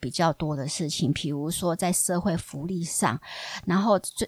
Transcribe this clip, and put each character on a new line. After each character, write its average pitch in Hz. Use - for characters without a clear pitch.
比 127
较 165
多 151
的 135
事 156
情， 143
比 -
如 147
说 175
在 180
社 180
会 175
福 147
利 180
上， 156
然 180
后 202
最-， -